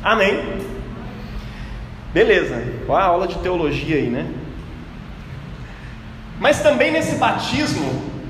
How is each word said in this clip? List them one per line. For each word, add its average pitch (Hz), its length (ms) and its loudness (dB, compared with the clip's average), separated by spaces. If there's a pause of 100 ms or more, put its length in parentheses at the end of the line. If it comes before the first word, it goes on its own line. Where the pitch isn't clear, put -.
Amém? 208 360 4 (1700)
Beleza, 139 520 4 (240)
qual 135 100 4
a 185 60 6
aula 185 240 4
de 175 120 -4
teologia 156 580 0
aí, 127 120 2
né? 135 160 -2 (2250)
Mas 285 220 6
também 294 300 6
nesse 311 260 2
batismo 220 920 0 (200)